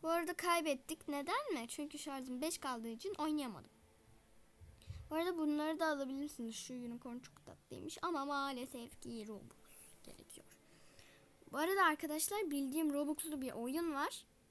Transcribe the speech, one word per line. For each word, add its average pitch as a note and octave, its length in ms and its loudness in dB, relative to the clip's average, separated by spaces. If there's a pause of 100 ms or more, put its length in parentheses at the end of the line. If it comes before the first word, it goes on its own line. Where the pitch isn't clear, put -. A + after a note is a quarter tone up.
Bu D#4+ 60 2
arada E4+ 240 4
kaybettik. D#4+ 720 2
Neden F4 460 2
mi? A#3 140 0
Çünkü D4 320 -4
şarjım C4 420 -4
beş E4 160 2
kaldığı A#3 300 -2
için A#3 300 -4
oynayamadım. D4 540 0 (1400)
Bu D4+ 60 -2
arada F4 220 2
bunları D4+ 420 2
da E4 80 4
alabilirsiniz. C4+ 680 -2
Şu - 180 -8
unicorn A#3+ 460 -6
çok - 260 -18
tatlıymış - 560 -8
ama D#4 240 2
maalesef C4+ 760 -2
ki A#3 260 -6
Robux A3 300 -10 (460)
gerekiyor. - 440 -16 (1040)
Bu B3+ 60 -2
arada F#4 280 6
arkadaşlar D#4+ 680 2
bildiğim C#4+ 420 2
Robux'lu D4 480 0
bir B3+ 100 -2
oyun D4 420 0
var. C#4+ 320 0 (260)